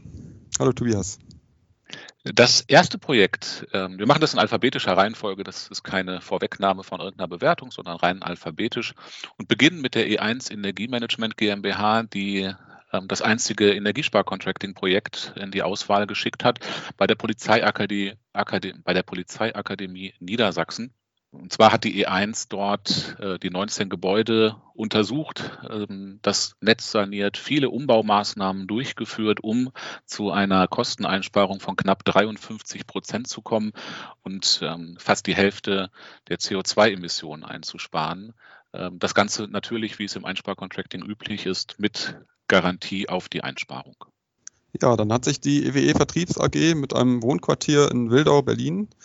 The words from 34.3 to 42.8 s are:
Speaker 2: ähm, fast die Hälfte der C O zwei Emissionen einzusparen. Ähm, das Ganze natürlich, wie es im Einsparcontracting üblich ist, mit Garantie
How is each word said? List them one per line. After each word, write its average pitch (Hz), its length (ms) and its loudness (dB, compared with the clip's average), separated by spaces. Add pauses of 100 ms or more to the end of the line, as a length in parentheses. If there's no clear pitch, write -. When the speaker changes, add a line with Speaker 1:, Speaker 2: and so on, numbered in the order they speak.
Speaker 2:
ähm, 85 360 -6
fast - 280 0
die 92 80 0
Hälfte 98 560 0 (400)
der 87 80 -2
C - 180 -4
O 95 60 -2
zwei 107 300 4
Emissionen 82 520 -8
einzusparen. 82 880 -8 (400)
Ähm, 90 260 -8
das 90 160 -2
Ganze 104 340 2
natürlich, 104 500 -6
wie 104 80 -6
es - 100 -8
im 95 80 -12
Einsparcontracting 95 800 -8
üblich 107 400 -8
ist, - 340 -4
mit - 380 -4 (320)
Garantie 92 600 0